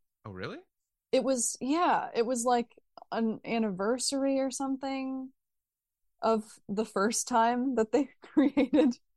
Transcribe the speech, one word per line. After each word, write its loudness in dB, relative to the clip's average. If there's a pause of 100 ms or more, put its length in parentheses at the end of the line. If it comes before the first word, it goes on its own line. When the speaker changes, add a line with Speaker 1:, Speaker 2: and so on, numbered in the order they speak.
(260)
Speaker 1:
Oh, -10
really? -10 (540)
Speaker 2:
It 2
was, -2
yeah, 0
it 0
was, -4
like, 0 (380)
an -2
anniversary 0
or -2
something -6 (920)
of 2 (240)
the -2
first 0
time 2
that 0
they 2
<laughs> -20
created 2 (220)